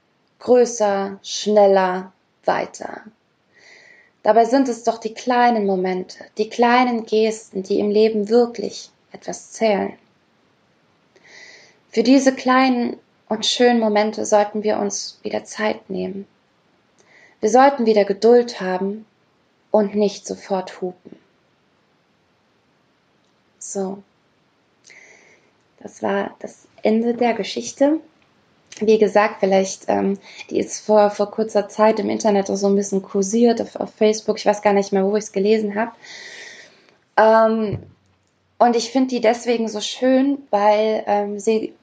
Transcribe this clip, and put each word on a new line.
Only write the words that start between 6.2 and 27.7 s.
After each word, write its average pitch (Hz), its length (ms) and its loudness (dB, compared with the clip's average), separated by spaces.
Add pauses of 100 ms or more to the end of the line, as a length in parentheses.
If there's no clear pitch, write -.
die 214 120 -4
kleinen 240 560 0
Gesten, 220 580 -4
die 202 160 -2
im 208 100 -2
Leben 214 400 0
wirklich 240 600 -2 (220)
etwas - 400 -16
zählen. 202 420 -2 (2000)
Für 226 140 0
diese 262 300 4
kleinen 254 640 0 (320)
und 220 160 -6
schönen 240 340 2
Momente 214 460 0
sollten 208 380 0
wir 208 160 -2
uns - 420 -8
wieder 107 220 -8
Zeit 214 460 -8
nehmen. 185 380 -8 (1120)
Wir 214 100 0
sollten 262 360 4
wieder 208 200 4
Geduld 233 560 2
haben 196 440 -6 (640)
und 202 240 0
nicht 202 320 -2
sofort 185 540 -8
hupen. - 360 -12 (2500)
So, 196 440 -10 (1800)
das 208 220 -20
war - 360 -4
das - 280 -18 (160)
Ende 226 300 0
der 233 200 0
Geschichte. 240 640 -2 (800)